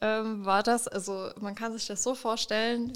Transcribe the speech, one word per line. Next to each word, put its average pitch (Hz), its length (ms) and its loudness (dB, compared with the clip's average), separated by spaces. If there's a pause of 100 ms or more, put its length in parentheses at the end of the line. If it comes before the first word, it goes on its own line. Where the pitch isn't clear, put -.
ähm, 220 440 0
war 196 200 4
das, 233 240 2
also 190 500 -4
man 202 160 -6
kann 226 180 -4
sich 226 140 -4
das 202 160 -4
so 247 140 0
vorstellen, 233 800 0